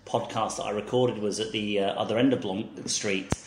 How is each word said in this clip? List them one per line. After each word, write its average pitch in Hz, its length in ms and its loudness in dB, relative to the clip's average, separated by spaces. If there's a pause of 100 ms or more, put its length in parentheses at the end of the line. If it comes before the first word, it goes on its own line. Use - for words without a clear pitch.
podcast 110 500 -2
that 117 80 -4
I 107 60 -2
recorded 107 480 2
was 104 220 -2
at 110 120 -4
the, 104 280 0
uh, 98 140 2
other 107 240 0
end 131 140 6
of - 80 2
Blanc - 480 -6
Street, 98 440 -2 (140)